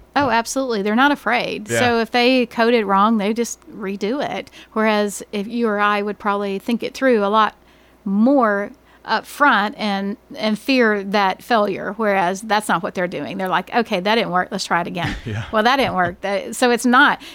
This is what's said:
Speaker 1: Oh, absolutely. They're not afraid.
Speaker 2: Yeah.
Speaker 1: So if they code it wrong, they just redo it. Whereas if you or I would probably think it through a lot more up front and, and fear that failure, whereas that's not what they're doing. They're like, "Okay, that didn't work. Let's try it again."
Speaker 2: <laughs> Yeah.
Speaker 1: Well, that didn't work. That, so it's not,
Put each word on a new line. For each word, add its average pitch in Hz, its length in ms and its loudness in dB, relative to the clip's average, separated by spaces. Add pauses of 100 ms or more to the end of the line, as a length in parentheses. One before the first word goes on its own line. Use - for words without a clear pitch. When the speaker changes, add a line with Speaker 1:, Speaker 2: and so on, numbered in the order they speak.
(160)
Speaker 1:
Oh, 269 140 0
absolutely. 233 520 -2
They're 208 140 0
not 277 160 4
afraid. 220 580 -4
Speaker 2:
Yeah. 226 100 2
Speaker 1:
So 233 200 2
if 220 120 -2
they 247 340 4
code 233 280 0
it 226 120 2
wrong, 196 320 2
they 208 160 0
just 233 260 -6 (120)
redo 208 520 -6 (140)
it. - 140 -12 (220)
Whereas 214 580 0
if 208 160 -6
you 233 200 -2
or 208 120 0
I 208 220 2
would 202 180 -6
probably 202 400 -4
think 233 240 -4
it - 100 -8
through 240 300 2
a 196 40 2
lot 214 280 2 (500)
more 208 640 2 (340)
up - 200 -2
front 220 520 2
and, 196 380 -4 (200)
and 214 220 -2
fear 220 460 2
that 196 400 0
failure, 208 540 0
whereas 190 440 0
that's 214 280 -2
not 180 120 2
what 190 140 -8
they're 180 120 -2
doing. 165 300 -8
They're 190 120 -4
like, 180 260 -2
"Okay, 220 240 0
that 202 160 0
didn't 185 160 -2
work. 180 180 0
Let's 196 140 -6
try 175 160 0
it 175 80 -4
again." 180 340 -6
Speaker 2:
<laughs> - 40 -16
Yeah. 110 260 -6
Speaker 1:
Well, 220 120 0
that 254 120 4
didn't 202 200 0
work. 180 260 -2
That, 196 340 -6
so 247 160 2
it's 240 140 0
not, 254 360 4 (120)